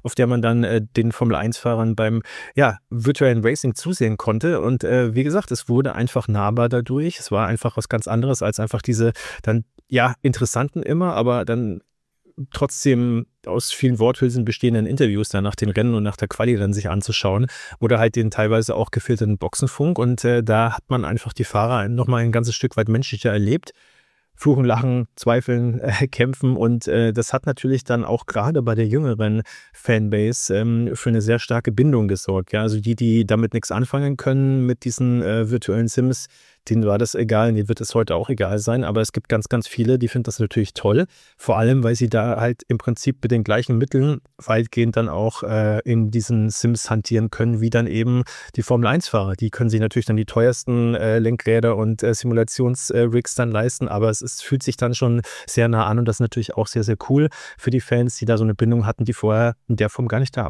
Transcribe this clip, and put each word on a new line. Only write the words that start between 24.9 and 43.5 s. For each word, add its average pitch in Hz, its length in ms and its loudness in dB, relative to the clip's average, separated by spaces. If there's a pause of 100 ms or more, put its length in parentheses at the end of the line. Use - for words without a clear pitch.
zweifeln, 120 640 0
<laughs> 104 220 -2
äh, 135 80 2
kämpfen 127 480 0
und, 117 320 0
äh, 113 240 2
das 113 180 -2
hat 131 140 -2
natürlich 135 400 -2
dann 120 180 -2
auch 117 220 -2
gerade 131 360 0
bei 117 140 0
der 110 120 2
jüngeren 110 540 0 (300)
Fanbase, 107 840 0
ähm, 117 360 2
für - 180 -2
eine 113 100 2
sehr 113 180 2
starke 117 320 -2
Bindung 117 380 2
gesorgt, 95 420 -2
ja. 107 120 0
Also 107 180 0
die, 110 160 -2
die 113 280 2
damit 110 280 2
nichts 113 180 -4
anfangen 139 460 -2
können 135 480 2
mit 123 180 -2
diesen, 123 380 0
äh, 107 280 0
virtuellen 113 380 0
Sims, 127 400 -2 (400)
denen 113 160 2
war 101 140 4
das 113 160 0
egal, 113 400 2
denen 104 160 0
wird 117 100 -2
es - 140 -8
heute 110 220 0
auch 87 120 -2
egal 104 300 -2
sein, 113 260 -2
aber 104 160 -2
es 110 120 -2
gibt - 180 -6
ganz, 110 200 -2
ganz 113 180 -2
viele, 123 320 0
die 120 80 0
finden 120 160 -4
das - 160 -6
natürlich 107 340 0
toll, 123 320 2 (320)
vor - 220 0
allem, 123 240 4
weil 117 100 2
sie 117 160 0
da 113 320 0
halt 120 260 -2
im 117 120 -2
Prinzip - 420 -4
mit 117 80 -2
den 117 140 2
gleichen 113 340 0